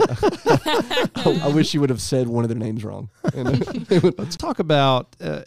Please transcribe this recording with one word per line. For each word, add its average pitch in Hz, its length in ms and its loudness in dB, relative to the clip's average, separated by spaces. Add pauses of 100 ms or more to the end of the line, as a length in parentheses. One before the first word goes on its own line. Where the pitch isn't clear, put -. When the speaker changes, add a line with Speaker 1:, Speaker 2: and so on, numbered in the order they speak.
Speaker 1:
<laughs> - 40 4
I, 311 1400 0
I 143 40 0
wish 151 260 2
you 147 60 0
would 139 100 2
have 120 120 -4
said 127 260 0
one 117 160 0
of 113 60 0
their 117 80 -4
names 110 260 -6
wrong. 101 240 -10 (260)
And, 131 140 -4
uh, 302 320 0
<laughs> - 100 -4
it 180 120 6
would 180 160 2
Speaker 2:
Let's 170 180 -8
talk - 220 -4
about, 139 640 2
uh, 151 260 -6